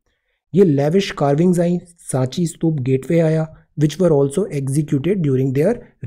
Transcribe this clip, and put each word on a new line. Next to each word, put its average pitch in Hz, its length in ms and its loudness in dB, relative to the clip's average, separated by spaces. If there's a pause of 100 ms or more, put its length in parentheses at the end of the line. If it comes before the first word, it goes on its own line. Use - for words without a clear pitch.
(540)
ये 190 100 6
लेविश 156 560 2
कार्विंग्स 160 400 2
आई, 175 180 0 (340)
सांची 131 360 -2
स्तूप 160 400 -2
गेटवे 135 320 0
आया, 160 280 0 (320)
which 151 200 0
were 175 120 4
also 143 360 0 (140)
executed 147 680 -2
during 131 320 0
their 196 160 2 (320)